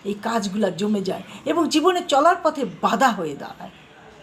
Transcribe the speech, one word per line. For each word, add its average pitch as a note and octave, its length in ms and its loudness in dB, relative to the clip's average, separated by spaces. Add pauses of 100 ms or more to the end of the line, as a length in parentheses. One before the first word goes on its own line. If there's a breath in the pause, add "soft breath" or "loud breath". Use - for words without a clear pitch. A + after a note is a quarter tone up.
এই G3+ 100 -4
কাজগুলো G#3 560 -2
জমে G3+ 300 0
যায় F#3 220 -4 (220 loud breath)
এবং D#4 240 2
জীবনে E4+ 400 2
চলার D#4 340 4
পথে D4+ 220 0
বাধা C4 440 2
হয়ে E3+ 280 -4
দাঁড়ায়। - 340 -14 (520)